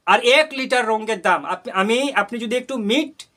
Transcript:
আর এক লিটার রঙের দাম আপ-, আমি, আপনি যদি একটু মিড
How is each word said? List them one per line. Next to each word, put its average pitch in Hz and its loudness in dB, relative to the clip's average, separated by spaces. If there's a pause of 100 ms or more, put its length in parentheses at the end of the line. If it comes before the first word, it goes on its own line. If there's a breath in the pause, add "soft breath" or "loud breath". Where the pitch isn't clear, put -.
আর 196 6
এক 302 4
লিটার 254 -2
রঙের 220 -2
দাম 170 2
আপ-, 180 -8
আমি, 226 0
আপনি 269 -2
যদি 226 -4
একটু 254 -6
মিড 247 -2 (220)